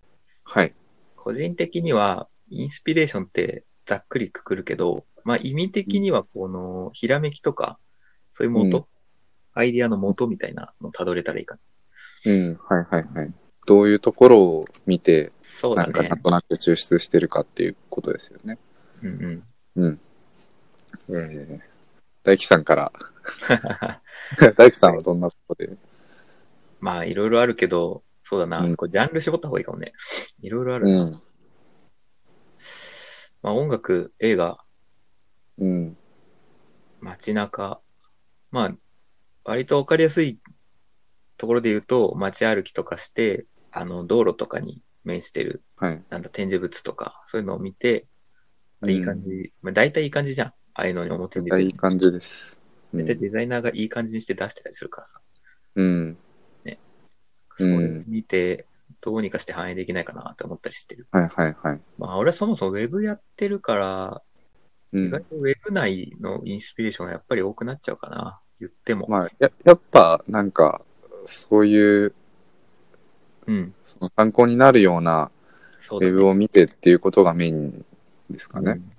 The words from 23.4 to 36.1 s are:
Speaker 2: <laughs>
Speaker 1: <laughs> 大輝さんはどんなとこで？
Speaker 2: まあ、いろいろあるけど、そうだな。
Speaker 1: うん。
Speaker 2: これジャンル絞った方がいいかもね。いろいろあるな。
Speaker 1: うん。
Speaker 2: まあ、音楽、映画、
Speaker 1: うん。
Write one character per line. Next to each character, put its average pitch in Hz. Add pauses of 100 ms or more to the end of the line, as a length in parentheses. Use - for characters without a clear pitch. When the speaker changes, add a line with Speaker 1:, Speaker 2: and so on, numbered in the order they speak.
Speaker 2:
<laughs> - (380)
Speaker 1:
<laughs> 107
大 120
輝 -
さ 95
ん 85
は -
ど 90
ん 87
な 87
と - (140)
こ 85
で？ - (1120)
Speaker 2:
ま 90
あ、 85
い 87
ろ 101
い -
ろ 117
あ 123
る 117
け -
ど、 85 (200)
そ 101
う -
だ 85
な。 82
Speaker 1:
う 87
ん。 82
Speaker 2:
こ 92
れ 87
ジ 95
ャ 117
ン 151
ル 160
絞 156
っ -
た -
方 -
が -
い -
い -
か -
も -
ね。 - (500)
い 95
ろ 117
い 127
ろ 127
あ 120
る 98
な。 90
Speaker 1:
う 85
ん。 80 (2250)
Speaker 2:
ま 104
あ、 104
音 143
楽、 92
映 110
画、 87 (920)
Speaker 1:
う 98
ん。 85 (1040)